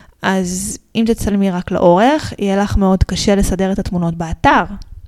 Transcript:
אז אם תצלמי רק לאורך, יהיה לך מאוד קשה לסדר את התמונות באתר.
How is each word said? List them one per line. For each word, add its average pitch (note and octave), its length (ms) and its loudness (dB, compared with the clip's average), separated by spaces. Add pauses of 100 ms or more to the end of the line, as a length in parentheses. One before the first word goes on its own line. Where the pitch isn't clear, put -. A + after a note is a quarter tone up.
(220)
אז F#3+ 560 -4 (160)
אם A3+ 120 0
תצלמי G#3 440 0
רק F3+ 200 -6
לאורך, F#3 680 4
יהיה G3 180 0
לך G3+ 200 0
מאוד F#3+ 280 4
קשה G3+ 300 0
לסדר F#3+ 380 0
את G3 60 -2
התמונות F3 360 -2
באתר. E3+ 500 2 (440)